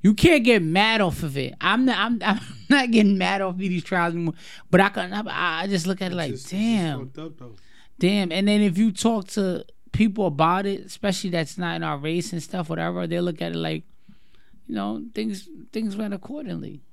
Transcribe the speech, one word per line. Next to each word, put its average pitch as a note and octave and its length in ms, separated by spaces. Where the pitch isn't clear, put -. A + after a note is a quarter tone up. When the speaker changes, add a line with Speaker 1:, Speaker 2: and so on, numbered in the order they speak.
Speaker 1:
you G#3 100
can't D4 300
get A3+ 180
mad G#3 400
off E3 220
of C3+ 160
it. C3 200
I'm A3 260
not, A#3 120
I'm, A3 240
<laughs> - 20
I'm G#3 160
not C4 220
getting G#3 260
mad F#3 240
off F#3 140
of F#3 40
these F3+ 240
trials E3+ 300
anymore. E3 220
But F#3 120
I G3 80
can, F#3+ 220
I, G#3 120
I G3+ 40
just F#3 200
look F#3+ 160
at F3+ 80
it - 20
Speaker 2:
It's F3+ 40
Speaker 1:
like, D#3 140
Speaker 2:
just, C3 120
it's - 80
just F#3+ 100
Speaker 1:
"Damn, F3+ 380
Speaker 2:
fucked C3 180
up, D#3 220
though. A#2+ 160
Speaker 1:
damn." F#3 340
And F#3+ 160
then G#3 140
if F#3 160
you A3 140
talk A3 380
to F#3+ 360
people G#3 360
about E3 400
it, G3 180
especially F#3+ 460
that's E3 260
not E3+ 200
in E3+ 60
our D#3 140
race D#3+ 340
and E3 120
stuff, E3+ 260
whatever, E3 380
they - 140
look - 200
at E2+ 120
it E2 40
like, D#2+ 260
you - 80
know, - 280
things, G#3+ 340
things A3 220
went G#3 180
accordingly. F#3 680